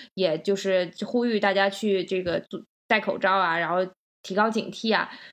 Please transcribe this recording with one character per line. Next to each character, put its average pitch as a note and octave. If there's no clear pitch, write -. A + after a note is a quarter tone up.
也 E3+
就 G3
是 F#3
呼 A#3+
吁 A3+
大 G3+
家 G3
去 G3
这 F#3
个 E3+
戴 G#3+
口 -
罩 F#3+
啊， E3+
然 D#3+
后 F3
提 F#3+
高 G#3+
警 A3
惕 A3
啊。 E3+